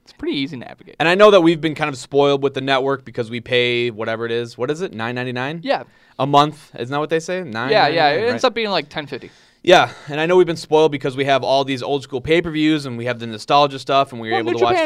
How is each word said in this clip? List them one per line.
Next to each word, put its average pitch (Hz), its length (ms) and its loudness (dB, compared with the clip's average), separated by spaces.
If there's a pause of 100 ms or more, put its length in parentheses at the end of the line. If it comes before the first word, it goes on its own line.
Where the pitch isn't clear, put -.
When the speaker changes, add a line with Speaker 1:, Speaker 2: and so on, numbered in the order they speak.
Speaker 1:
It's - 100 -20
pretty 302 240 -6
easy 139 180 -6
to 120 120 -12
navigate. - 320 -20
Speaker 2:
And 160 100 2
I 180 60 4
know 208 160 8
that 196 100 8
we've 165 180 4
been 156 140 -4
kind 151 160 -4
of 131 80 -8
spoiled 143 460 0
with 139 100 0
the 135 80 -6
network 135 420 0
because 113 280 -8
we 117 100 -8
pay 120 480 0
whatever 110 340 -6
it 117 80 -4
is. 117 240 -4
What 123 140 -4
is 156 120 -4
it? 190 120 -8
Nine 113 220 -6
ninety-nine? 127 480 -6
Speaker 1:
Yeah. 233 180 -2 (380)
Speaker 2:
A 135 80 0
month. 147 480 2
Isn't 120 160 -8
that 143 80 -2
what 151 100 -4
they 165 100 0
say? 180 180 -6
Speaker 1:
Yeah, 185 60 -8
yeah. 151 60 -12
Speaker 2:
Nine 113 220 -4
ninety-nine, 156 420 4
Speaker 1:
It 175 160 -2
ends 240 140 -4
Speaker 2:
right? 254 40 4
Speaker 1:
up 226 60 -2
being, 220 160 -4
like, 160 180 -2
ten 151 200 -10
fifty. 110 240 -12 (320)
Speaker 2:
Yeah, 156 260 6 (200)
and 147 120 -4
I 165 60 0
know 180 80 2
we've 180 100 6
been 165 120 -4
spoiled 156 340 2
because 135 260 -6
we 135 80 -2
have 135 180 2
all 139 200 2
these 135 180 -6
old 131 220 -4
school 123 180 -8
pay-per-views 156 640 0
and 120 140 -8
we 117 60 -6
have 120 120 -4
the 117 80 -12
nostalgia 139 540 0
stuff 135 320 0
and 117 100 -12
we 113 60 -10
were 110 60 -4
Speaker 1:
Well, 113 80 0
Speaker 2:
able 117 100 -2
Speaker 1:
New 120 80 -2
Speaker 2:
to 120 40 2
watch 117 100 4
Speaker 1:
Japan 330 120 0